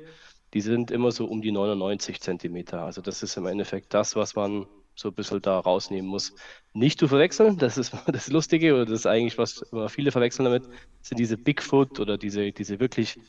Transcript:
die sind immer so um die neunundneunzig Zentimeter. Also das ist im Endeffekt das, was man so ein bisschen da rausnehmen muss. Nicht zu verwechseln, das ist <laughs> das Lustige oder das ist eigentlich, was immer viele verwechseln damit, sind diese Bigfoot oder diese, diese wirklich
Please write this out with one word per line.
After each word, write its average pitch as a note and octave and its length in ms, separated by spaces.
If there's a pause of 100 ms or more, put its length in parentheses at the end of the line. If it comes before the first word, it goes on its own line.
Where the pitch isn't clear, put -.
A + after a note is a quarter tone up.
(520)
die G#2+ 100
sind A#2 280
immer A#2 220
so A#2 140
um A2 160
die A2 100
neunundneunzig G2+ 680
Zentimeter. F2 640
Also E2+ 180
das F#2 220
ist - 140
im F2+ 100
Endeffekt G2 480
das, G#2 220
was G#2 180
man G2+ 320 (300)
so G#2+ 140
ein F#2 40
bisschen G2+ 280
da F#2+ 180
rausnehmen F#2+ 500
muss. - 240 (380)
Nicht B2 260
zu D#3+ 80
verwechseln, F3+ 500
das C3+ 220
ist B2 140 (100)
<laughs> - 60
das - 220
Lustige D#3+ 440
oder B2 100
das A2 160
ist - 60
eigentlich, A2+ 320
was - 320
immer A2 180
viele C#3+ 220
verwechseln B2 360
damit, B2 180 (380)
sind A#2+ 180
diese A#2 160
Bigfoot C#3 640
oder G#2 180
diese, G2+ 320
diese G2+ 300
wirklich A#2+ 360 (120)